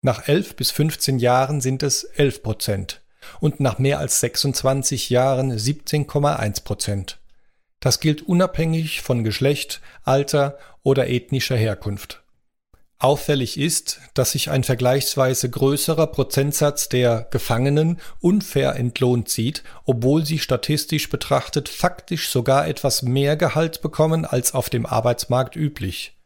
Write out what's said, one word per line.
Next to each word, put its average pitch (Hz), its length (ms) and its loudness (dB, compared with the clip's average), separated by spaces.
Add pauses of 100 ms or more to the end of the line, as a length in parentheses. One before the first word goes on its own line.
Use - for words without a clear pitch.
Nach - 260 -2
elf - 280 0
bis - 140 -2
fünfzehn 147 480 0
Jahren 131 440 2
sind 131 200 -2
es 139 220 0
elf - 380 0
Prozent 98 580 -4 (400)
und 151 200 0
nach 127 180 0
mehr 139 200 2
als - 220 0
sechsundzwanzig 135 880 0
Jahren 127 500 2
siebzehn 143 480 -2
Komma 147 300 0
eins 104 240 -2
Prozent. - 580 -6 (640)
Das 123 180 2
gilt 151 240 0
unabhängig 165 800 0
von 120 240 0
Geschlecht, 135 560 0 (240)
Alter 139 540 2 (240)
oder 135 260 2
ethnischer 123 480 0
Herkunft. 107 680 -4 (800)
Auffällig 139 600 0
ist, - 400 -2 (140)
dass - 180 0
sich - 180 -2
ein 135 140 0
vergleichsweise 131 840 0
größerer 143 600 2
Prozentsatz 143 800 0
der 120 420 2
Gefangenen 143 680 2 (180)
unfair 170 560 2
entlohnt 123 540 0
sieht, - 340 -4 (220)
obwohl 135 420 2
sie 156 140 -2
statistisch - 680 -2
betrachtet - 600 -2
faktisch - 600 -4
sogar 135 380 2
etwas - 360 -2
mehr 139 340 2
Gehalt 160 460 0
bekommen 160 420 2
als - 280 0
auf 131 160 -2
dem 117 160 -2
Arbeitsmarkt 123 720 0
üblich. 143 720 -6